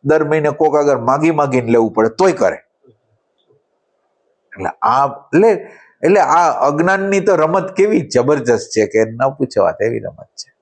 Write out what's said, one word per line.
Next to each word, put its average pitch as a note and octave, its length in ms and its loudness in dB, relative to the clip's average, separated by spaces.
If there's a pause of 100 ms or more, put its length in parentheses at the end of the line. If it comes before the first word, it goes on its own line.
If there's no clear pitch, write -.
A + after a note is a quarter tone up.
દર D3+ 200 2
મહિને D3+ 260 0
કોક D3 260 0
આગળ C#3+ 220 2
માગી C#3 320 0
માગીને C3 400 -2
લેવું A2+ 220 2
પડે A2 160 0
તોય F3+ 240 0
કરે. F#2 260 -2 (1900)
એટલે F#2 180 -8 (120)
આ, C3 240 0
એટલે, F#3 600 0 (340)
એટલે F#3+ 180 4
આ D#3 480 2
અજ્ઞાનની F#3+ 520 0
તો F#3+ 160 2
રમત E3+ 400 -2
કેવી G#3 240 2
જબરજસ્ત B2 680 0
છે G#2+ 160 0
કે A2 180 0
ન A2+ 140 -10 (200)
પૂછો B2 240 -2
વાત, E2+ 180 0
એવી A2+ 180 -2
રમત - 180 -12
છે. - 340 -20 (120)